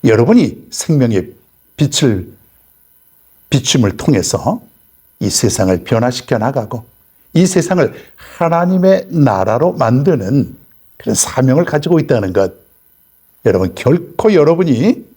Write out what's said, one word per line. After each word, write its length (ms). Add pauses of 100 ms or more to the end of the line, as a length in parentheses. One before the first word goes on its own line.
여러분이 640
생명의 640 (440)
빛을, 560 (1160)
비춤을 460
통해서 680 (560)
이 100
세상을 540
변화시켜 560
나가고 460 (500)
이 120
세상을 460 (460)
하나님의 720
나라로 640
만드는 840 (420)
그런 160
사명을 500
가지고 340
있다는 340
것. 220 (920)
여러분, 300
결코 600
여러분이 680 (120)